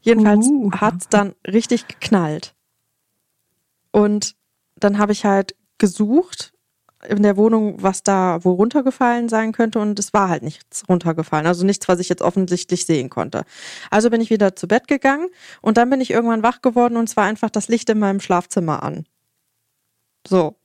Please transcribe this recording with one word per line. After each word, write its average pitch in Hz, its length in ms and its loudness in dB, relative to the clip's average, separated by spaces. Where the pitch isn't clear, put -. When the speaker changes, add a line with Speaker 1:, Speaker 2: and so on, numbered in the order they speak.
Speaker 1:
Jedenfalls 214 460 4
Speaker 2:
Uh. 262 240 0
Speaker 1:
hat's 180 380 -2
dann 202 260 0
richtig 226 420 0
geknallt. - 680 -2
Und 208 440 0
dann 202 220 0
hab 208 140 2
ich 202 140 -4
halt 196 300 0
gesucht, 214 760 0
in 208 160 0
der 202 140 2
Wohnung, 214 440 2
was 190 220 -2
da 185 400 0
wohl 180 120 2
runtergefallen 240 760 0
sein 220 220 -2
könnte, 226 280 -2
und 208 200 -2
es - 140 -8
war 196 160 2
halt 160 140 -4
nichts - 440 -14
runtergefallen. 160 600 0
Also 175 180 0
nichts, 196 220 -2
was 180 120 2
ich 180 100 -4
jetzt 180 120 -4
offensichtlich 180 640 -2
sehen 135 240 -2
konnte. - 340 -6
Also 220 200 2
bin 226 120 0
ich 220 80 -2
wieder 202 260 0
zu 175 120 -12
Bett 214 200 0
gegangen 285 400 0
und 220 160 2
dann 240 120 4
bin 269 120 0
ich 247 100 -4
irgendwann 226 320 0
wach 240 180 0
geworden 240 360 2
und 226 120 0
es - 80 -10
war 208 80 4
einfach 214 240 -2
das - 180 -6
Licht 233 220 -2
in 214 100 2
meinem 196 200 0
Schlafzimmer 175 640 -2
an. 156 220 -8
So. 175 380 0